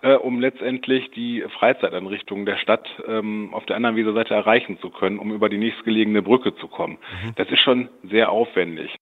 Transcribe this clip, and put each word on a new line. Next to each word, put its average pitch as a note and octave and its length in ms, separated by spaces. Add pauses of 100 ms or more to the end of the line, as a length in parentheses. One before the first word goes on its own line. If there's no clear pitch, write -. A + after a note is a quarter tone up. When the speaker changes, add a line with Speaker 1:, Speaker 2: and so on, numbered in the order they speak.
Speaker 1:
äh, C3 120
um B2 260
letztendlich B2+ 760
die A#2 280 (160)
Freizeiteinrichtungen G2 840
der G2 120
Stadt, - 300 (200)
ähm, G#2+ 460
auf - 120
der F2+ 100
anderen A#2 200
Weserseite A2 380
erreichen G#2+ 480
zu F#2 80
können, G2 300
um G#2 120
über G#2+ 180
die G2+ 80
nächstgelegene G#2+ 640
Brücke G#2+ 340
zu - 120
kommen. - 300 (260)
Speaker 2:
Mhm. A2+ 120
Speaker 1:
Das - 140
ist C#3+ 100
schon B2 300 (220)
sehr A2 180
aufwendig. F2 720